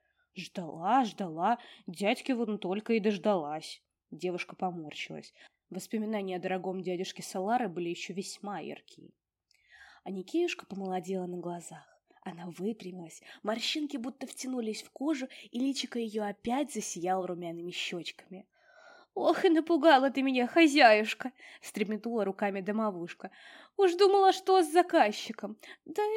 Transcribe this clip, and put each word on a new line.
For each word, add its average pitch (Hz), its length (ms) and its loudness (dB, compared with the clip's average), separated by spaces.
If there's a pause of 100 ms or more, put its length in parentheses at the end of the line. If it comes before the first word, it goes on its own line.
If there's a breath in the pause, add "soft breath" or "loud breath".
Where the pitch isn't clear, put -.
(360)
«Ждала, 185 720 -2
ждала, 185 540 -4 (280 loud breath)
дядьки 202 460 -2
вон 220 260 -2
только 208 340 -2
и 226 60 4
дождалась». 175 800 -2 (300)
Девушка 180 440 -6
поморщилась. 160 760 -8 (400 soft breath)
Воспоминания 208 640 -4
о 180 40 -4
дорогом 185 440 -4
дядюшке 180 400 -6
Салары 214 440 -2
были 170 220 -4
ещё 175 240 -8
весьма 190 460 -8
яркие. 147 500 -14 (920 loud breath)
А 185 80 -8
Никеюшка 302 560 -2
помолодела 185 580 -4
на 180 120 -6
глазах. 175 460 -10 (380 soft breath)
Она 175 260 -12
выпрямилась, 180 760 -8 (180 loud breath)
морщинки 277 560 -4
будто 247 300 -10
втянулись 240 560 -6
в - 80 -20
кожу, 269 360 -4 (220 loud breath)
и 240 100 -8
личико 262 380 -2
её 214 280 -4
опять 240 460 -4
засияло 185 540 -2
румяными 170 460 -8
щёчками. - 720 -10 (720 loud breath)
«Ох, 349 300 2
и 381 40 8
напугала 302 600 6
ты 269 100 -2
меня, 254 240 2
хозяюшка!» 247 880 6 (300 loud breath)
встрепетнула 214 640 -4
руками 196 380 -2
домовушка. 208 720 -4 (440 loud breath)
«Уж 359 200 6
думала, 392 360 8
что 381 300 4
с 302 100 2
заказчиком! 233 840 2 (280 loud breath)
Да 415 180 -2 (140)